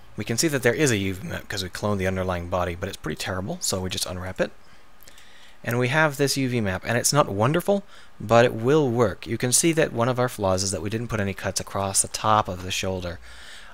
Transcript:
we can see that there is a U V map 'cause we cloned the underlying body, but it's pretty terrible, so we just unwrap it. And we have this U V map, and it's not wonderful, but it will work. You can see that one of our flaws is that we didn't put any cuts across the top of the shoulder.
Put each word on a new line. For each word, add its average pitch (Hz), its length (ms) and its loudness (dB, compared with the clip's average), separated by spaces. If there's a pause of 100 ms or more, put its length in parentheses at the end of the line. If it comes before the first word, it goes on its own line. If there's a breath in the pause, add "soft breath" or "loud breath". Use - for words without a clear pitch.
(160 loud breath)
we 107 80 -6
can 117 140 -4
see 165 100 2
that 139 160 0
there 120 100 4
is 147 160 4
a 110 60 4
U 98 180 0
V 107 140 -8
map - 200 -8
'cause 98 140 -6
we 92 60 -6
cloned 104 300 -2
the 92 100 0
underlying 92 400 -2
body, 87 260 0
but 92 140 -6
it's 95 80 -10
pretty - 260 -6
terrible, 101 380 -4
so - 200 -2
we - 100 -4
just - 160 -4
unwrap 180 340 -6
it. 175 100 -2 (1120 loud breath)
And 120 160 -2
we 123 100 2
have 151 280 2
this 139 200 2
U 135 120 2
V 120 120 0
map, 95 240 0
and 113 140 2
it's - 140 2
not 143 160 4
wonderful, 156 560 2 (340 loud breath)
but 117 260 8
it - 100 4
will 131 360 4
work. 113 380 2
You 110 100 -2
can 127 140 0
see 165 200 4
that 156 200 2
one 117 160 2
of 123 100 0
our 123 100 4
flaws 95 360 2
is 95 80 -2
that 87 100 -2
we 104 80 -2
didn't 113 180 -4
put 110 120 0
any 98 140 0
cuts - 260 -4
across 98 420 0
the - 60 -4
top 107 400 2
of 92 160 -6
the 92 80 -4
shoulder. 90 480 -4 (540 loud breath)